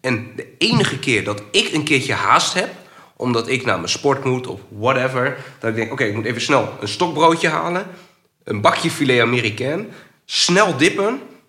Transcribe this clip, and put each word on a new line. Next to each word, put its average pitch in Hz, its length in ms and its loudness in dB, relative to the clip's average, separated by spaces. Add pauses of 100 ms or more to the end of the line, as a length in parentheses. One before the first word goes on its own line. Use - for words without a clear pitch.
En 123 360 -4
de - 220 -14
enige 139 400 2
keer 110 260 0
dat 104 260 -6
ik 220 220 0
een 151 120 0
keertje 135 280 0
haast 101 420 2
heb, 196 140 -2 (480)
omdat 120 320 -2
ik 127 160 -2
naar 104 120 2
mijn 85 120 -6
sport 135 360 0
moet 127 220 -2
of 95 220 -10
whatever, 127 680 0 (220)
dat 98 120 -2
ik 110 60 -2
denk, 110 160 -2
oké, 135 120 0
ik 104 100 -2
moet 110 100 -4
even 117 160 -4
snel 120 400 2
een 104 80 -6
stokbroodje 165 600 2
halen, 170 380 -2 (580)
een 104 160 -6
bakje 170 300 2
filet 127 300 2
américain, 123 680 0 (360)
snel 180 520 2
dippen 196 440 2 (280)